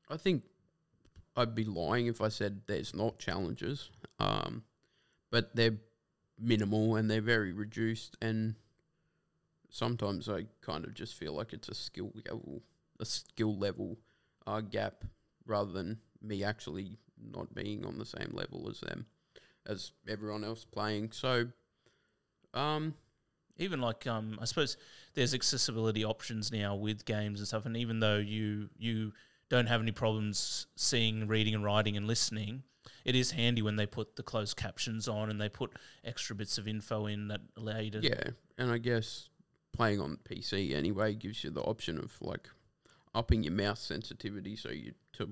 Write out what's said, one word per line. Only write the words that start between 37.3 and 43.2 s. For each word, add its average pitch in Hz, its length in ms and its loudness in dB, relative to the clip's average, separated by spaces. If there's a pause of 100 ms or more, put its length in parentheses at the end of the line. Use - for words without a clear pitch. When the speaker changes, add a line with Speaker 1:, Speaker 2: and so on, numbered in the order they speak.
Speaker 2:
allow 107 220 -4
you 107 140 -2
to 107 100 -4
Speaker 1:
Yeah, - 300 2 (260)
and 123 140 2
I 117 80 2
guess 117 500 -2 (440)
playing 104 280 4
on 73 220 -2
P - 180 -8
C 95 340 0
anyway 98 380 2
gives 110 300 -6
you 73 80 -4
the 73 100 -4
option - 380 -2
of, - 220 -8
like, - 280 -8 (640)
upping 113 300 4